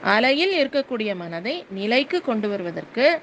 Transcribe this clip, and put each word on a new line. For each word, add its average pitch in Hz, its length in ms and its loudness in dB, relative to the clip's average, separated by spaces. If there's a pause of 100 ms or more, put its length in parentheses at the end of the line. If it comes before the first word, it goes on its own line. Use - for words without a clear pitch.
(140)
அலையில் 277 480 4
இருக்கக்கூடிய 254 500 -2 (100)
மனதை 175 340 -6 (220)
நிலைக்கு 247 400 0 (120)
கொண்டு 214 240 0
வருவதற்கு 175 520 -4 (180)